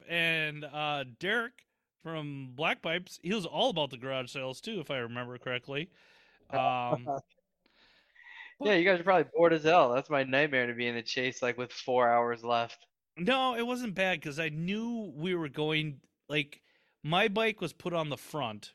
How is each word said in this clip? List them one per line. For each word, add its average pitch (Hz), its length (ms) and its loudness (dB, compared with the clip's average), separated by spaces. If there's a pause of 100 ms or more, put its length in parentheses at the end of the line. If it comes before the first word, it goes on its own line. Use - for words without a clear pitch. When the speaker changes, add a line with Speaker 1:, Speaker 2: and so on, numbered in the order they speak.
Speaker 1:
And, 160 580 -2
uh, 147 400 -4 (140)
Derek 226 460 -4 (380)
from 143 520 -8
Black 175 260 -2
Pipes, 175 420 -6
he 180 100 -2
was 196 120 -2
all 185 240 2
about 156 200 0
the 127 80 -12
garage 131 340 -6
sales 131 300 -8
too, 220 180 -6
if 143 120 -6
I 135 60 -2
remember 123 400 -6
correctly. 139 540 -6 (580)
Um, 123 680 0
Speaker 2:
<laughs> - 180 -18 (1200)
Speaker 1:
but - 40 -6
Speaker 2:
Yeah, 202 120 6
you 170 100 6
guys 185 140 6
are 170 40 -6
probably 175 300 6
bored 165 200 6
as 151 100 2
hell. 156 300 8
That's 135 180 0
my 139 120 2
nightmare, 131 440 2
to 120 60 -2
be 120 140 -2
in 120 80 -2
the 117 80 -4
Chase, 127 380 -4
like, 120 160 0
with 123 140 -6
four 127 380 2
hours 120 340 2
left. 117 440 -2 (300)
Speaker 1:
No, 254 380 0
it 233 100 -2
wasn't 247 300 -4
bad 185 260 0
'cause 147 180 -6
I 160 100 -2
knew 202 680 -4
we 175 200 -2
were 160 140 -4
going, 151 520 -2 (280)
like, 147 320 -2 (420)
my 180 240 2
bike 220 340 -2
was 165 120 -4
put 175 200 -6
on 160 160 -2
the 131 80 -4
front 113 580 -8